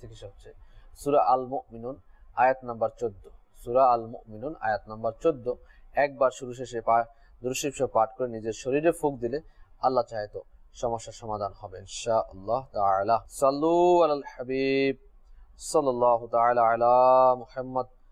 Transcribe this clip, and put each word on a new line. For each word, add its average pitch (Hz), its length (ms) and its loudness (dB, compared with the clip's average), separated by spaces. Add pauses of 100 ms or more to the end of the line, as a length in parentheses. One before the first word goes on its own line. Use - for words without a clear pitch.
চিকিৎসা 110 260 -18
হচ্ছে। - 260 -20 (440)
সূরা 143 240 2
আল 127 240 2
মুমিনুন, 123 500 -10 (400)
আয়াত 127 280 4
নাম্বার 113 260 -2 (100)
চোদ্দ। 110 300 -8 (340)
সূরা 127 220 4
আল 120 200 2
মুমিনুন, 113 560 -14
আয়াত 110 260 -2
নাম্বার 110 240 -6 (100)
চোদ্দ। 123 320 -2 (400)
একবার 135 380 0
শুরু 123 220 -10
শেষে 117 280 -10
পা-, 117 240 2 (360)
দুরূদ 127 160 -4
শরীফ 143 180 -4
সহ 131 120 -2
পাঠ 110 300 0
করে 127 100 -4
নিজের 113 260 -6
শরীরে 147 380 0
ফুঁক 147 280 -2
দিলে 117 220 -4 (400)
আল্লাহ 127 220 2
চাহে 107 240 -10
তো 98 140 -12 (320)
সমস্যার 117 400 -6
সমাধান 104 440 -6
হবে 101 220 -16
ইনশাআল্লাহ 110 920 -4
তাআলা। 101 580 0
সাল্লু 170 760 2
আলাল 147 180 0 (160)
হাবিব 135 580 0 (640)
সাল্লাল্লাহু 120 680 2
তাআলা 120 340 2
আলা 127 760 6
মুহাম্মদ 127 500 -6 (260)